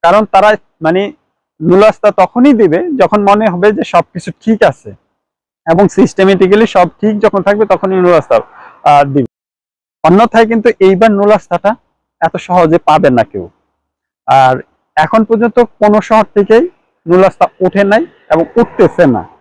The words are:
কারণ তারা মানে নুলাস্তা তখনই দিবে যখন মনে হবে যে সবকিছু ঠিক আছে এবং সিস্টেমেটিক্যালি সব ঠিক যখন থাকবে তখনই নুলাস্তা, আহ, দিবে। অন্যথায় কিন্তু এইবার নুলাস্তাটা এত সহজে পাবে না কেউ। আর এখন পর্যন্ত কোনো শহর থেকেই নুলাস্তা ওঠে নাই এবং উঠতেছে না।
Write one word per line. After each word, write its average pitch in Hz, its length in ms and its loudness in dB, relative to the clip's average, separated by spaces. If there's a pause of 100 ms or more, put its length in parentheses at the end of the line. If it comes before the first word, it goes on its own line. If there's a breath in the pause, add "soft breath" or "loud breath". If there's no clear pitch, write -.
কারণ 202 220 0
তারা 208 300 0 (260)
মানে 185 300 -2 (500)
নুলাস্তা 196 500 2
তখনই 240 420 0
দিবে 190 260 2 (160)
যখন 208 280 0
মনে 208 240 2
হবে 185 240 0
যে 214 120 -6
সবকিছু - 480 -6 (100)
ঠিক 220 220 0
আছে 113 320 -4 (720)
এবং 170 200 2
সিস্টেমেটিক্যালি 190 800 0
সব 180 200 0 (140)
ঠিক 214 180 -4
যখন 196 220 -2
থাকবে 208 240 -2
তখনই 190 300 -4
নুলাস্তা, 175 400 0 (480 loud breath)
আহ, 143 200 4
দিবে। 139 240 -2 (760)
অন্যথায় 226 420 2
কিন্তু 226 240 -2 (100)
এইবার 196 320 2
নুলাস্তাটা 202 640 -2 (460)
এত 165 160 -6
সহজে 170 400 0
পাবে 151 320 0
না 120 140 0
কেউ। 92 260 -10 (760)
আর 131 280 2 (400)
এখন 214 280 -2
পর্যন্ত 226 360 -2
কোনো 208 420 0
শহর 220 320 0
থেকেই 220 360 0 (380)
নুলাস্তা 185 380 2 (160)
ওঠে 190 220 -2
নাই 214 220 0 (240)
এবং 160 160 0 (100)
উঠতেছে 180 520 0
না। 107 200 -4 (140)